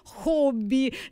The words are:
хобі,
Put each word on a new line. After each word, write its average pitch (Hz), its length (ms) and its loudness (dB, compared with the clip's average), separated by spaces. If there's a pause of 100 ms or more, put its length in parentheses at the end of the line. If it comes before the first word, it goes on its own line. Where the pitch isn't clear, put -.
хобі, 262 880 0 (180)